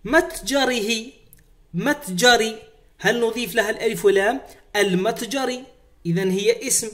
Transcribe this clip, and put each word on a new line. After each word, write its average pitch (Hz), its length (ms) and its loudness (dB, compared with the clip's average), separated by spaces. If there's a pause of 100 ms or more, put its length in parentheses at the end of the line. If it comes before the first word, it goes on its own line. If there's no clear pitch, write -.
متجره، 247 1000 0 (680)
متجر، 220 800 2 (440)
هل 226 200 0
نضيف 226 360 -2
لها 214 140 0
الألف 214 360 -4
واللام؟ 202 360 4 (340)
المتجر، 226 880 -2 (420)
إذا 170 180 0
هي 202 440 0
اسم 226 260 -2